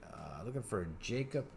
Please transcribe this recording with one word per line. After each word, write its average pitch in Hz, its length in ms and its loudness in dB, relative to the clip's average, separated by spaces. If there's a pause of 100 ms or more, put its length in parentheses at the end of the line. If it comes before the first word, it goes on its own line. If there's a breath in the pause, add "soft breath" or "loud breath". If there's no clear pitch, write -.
Uh, 76 420 -8
looking 127 180 0
for 107 180 4
a 85 60 2 (120)
Jacob 135 460 2 (120)